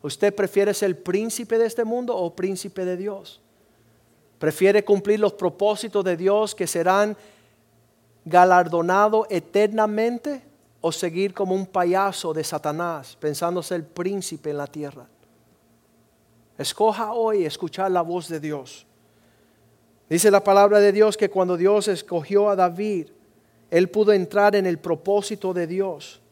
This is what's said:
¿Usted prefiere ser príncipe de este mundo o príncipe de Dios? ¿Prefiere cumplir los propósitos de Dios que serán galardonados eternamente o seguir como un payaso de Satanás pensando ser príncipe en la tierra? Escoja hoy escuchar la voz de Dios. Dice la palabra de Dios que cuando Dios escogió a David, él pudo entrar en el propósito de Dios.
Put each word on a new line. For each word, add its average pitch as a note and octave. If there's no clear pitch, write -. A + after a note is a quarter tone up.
¿Usted G3+
prefiere G3+
ser G3
príncipe A3
de A#3
este A3+
mundo A#3+
o F3
príncipe F#3+
de F3+
Dios? G3
¿Prefiere G3
cumplir G#3
los G#3
propósitos G3+
de F3+
Dios G3+
que F3+
serán F#3+
galardonados F3+
eternamente G#3+
o D#3+
seguir F#3+
como F#3
un F#3+
payaso F#3
de D#3
Satanás D#3
pensando E3+
ser E3+
príncipe F3
en D3
la C#3+
tierra? C#3+
Escoja G#3+
hoy A3
escuchar F3+
la F3+
voz E3+
de D#3+
Dios. C#3+
Dice F3
la G3
palabra G3+
de G3+
Dios G#3+
que G#3
cuando F#3
Dios G3
escogió F#3+
a G3+
David, F3+
él F3+
pudo G#3
entrar G3+
en F#3+
el F3
propósito F#3+
de E3+
Dios. F3+